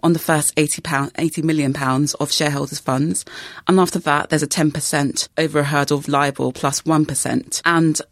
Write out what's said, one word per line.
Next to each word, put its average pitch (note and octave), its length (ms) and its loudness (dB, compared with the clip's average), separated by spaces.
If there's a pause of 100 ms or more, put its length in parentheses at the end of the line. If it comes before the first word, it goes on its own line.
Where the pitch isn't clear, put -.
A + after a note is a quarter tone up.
on E3+ 120 4
the D#3+ 40 -4
first D#3 380 0
eighty D3+ 240 0
pound, C#3+ 360 -2
eighty D#3+ 260 -2
million D3+ 320 0
pounds C#3 400 0
of - 180 -2
shareholders' C#3+ 480 -2
funds, C#3 440 -2 (440)
and F#3 100 6
after F3+ 220 2
that, D3 300 0
there's D#3 120 2
a D3 60 -4
ten D#3 240 0
percent C#3+ 640 -2
over D3+ 240 0
a C#3+ 40 2
hurdle C#3+ 340 0
of C#3+ 100 -8
libor C#3 440 0
plus - 340 -2
one D#3 180 4
percent, C3+ 600 -4
and E3 340 2 (120)